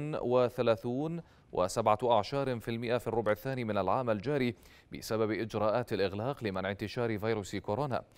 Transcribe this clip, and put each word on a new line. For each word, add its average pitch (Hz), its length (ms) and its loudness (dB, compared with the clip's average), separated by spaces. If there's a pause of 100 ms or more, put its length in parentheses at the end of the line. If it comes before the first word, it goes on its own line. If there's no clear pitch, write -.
(220)
وثلاثون 123 1000 2 (300)
وسبعة 107 520 4
أعشار 120 560 2
في 120 100 -8
المائة 117 280 0
في - 80 -8
الربع 110 260 2
الثاني 127 320 -2
من 104 140 0
العام 110 320 2
الجاري 120 440 0 (380)
بسبب 107 380 0
إجراءات 110 600 0
الإغلاق 101 520 -2
لمنع 95 260 -2
انتشار 110 480 -2
فيروس 107 380 -2
كورونا. 117 460 -2 (160)